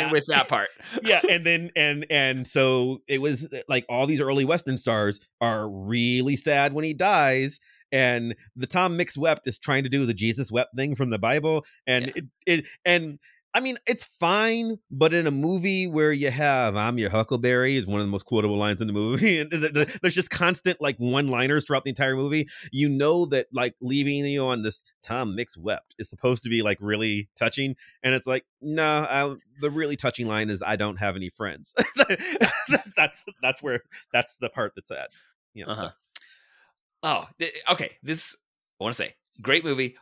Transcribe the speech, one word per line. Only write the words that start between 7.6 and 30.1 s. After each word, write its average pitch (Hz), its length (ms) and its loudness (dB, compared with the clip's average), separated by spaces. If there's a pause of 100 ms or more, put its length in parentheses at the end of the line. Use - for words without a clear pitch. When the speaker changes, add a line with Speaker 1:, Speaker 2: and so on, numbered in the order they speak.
Speaker 2:
and 123 440 2 (200)
the 127 100 -6
Tom 175 320 0
Mix 175 180 -2
wept 151 320 0
is 117 120 -8
trying 139 240 0
to 131 60 -2
do 135 180 2
the 117 80 2
Jesus 113 360 -2
wept 120 240 0
thing 135 200 -2
from 127 160 -2
the 107 80 -2
Bible, 147 440 0 (220)
and 127 220 0
Speaker 1:
Yeah. 131 80 -8
Speaker 2:
it, 165 100 -8 (220)
it, 170 180 2 (200)
and 165 340 0 (360)
I 214 40 4
mean, 254 260 -4
it's 208 180 0
fine, 220 760 0 (100)
but 156 240 2
in 170 140 2
a 147 40 2
movie 185 540 0
where 151 260 2
you 139 200 0
have, 131 440 2
"I'm 113 220 0
your 104 140 0
Huckleberry" 123 640 2
is 120 100 -2
one 101 160 -2
of 104 60 -2
the 98 40 -2
most 101 140 -4
quotable 107 320 2
lines 104 240 0
in 113 60 -2
the 104 60 -2
movie, 127 460 2
<laughs> - 20 -2
and 151 100 -6
th-, 156 220 -2
th-, - 280 0
there's 175 140 2
just - 160 -2
constant, 180 500 0
like, 139 160 -2
one-liners 131 680 0
throughout 139 180 0
the 139 80 -6
entire 131 240 0
movie, 143 320 0 (240)
you 147 180 2
know 151 380 4
that, 160 260 0
like, 123 260 -2
leaving 143 460 0
you 139 220 0
on 120 160 -2
this 107 200 -6 (200)
"Tom 113 320 -4
Mix 117 200 -8
wept" 92 440 -6
is 101 100 -12
supposed 127 340 0
to 117 60 -8
be, 113 140 0
like, 101 180 0
really 104 540 -2
touching, 135 400 -2 (260)
and 131 140 2
it's 127 100 -2
like, 131 200 -2 (140)
"No, 151 240 -2 (240)
I, 139 280 0 (260)
the 147 80 0
really 147 280 -4
touching 123 300 -2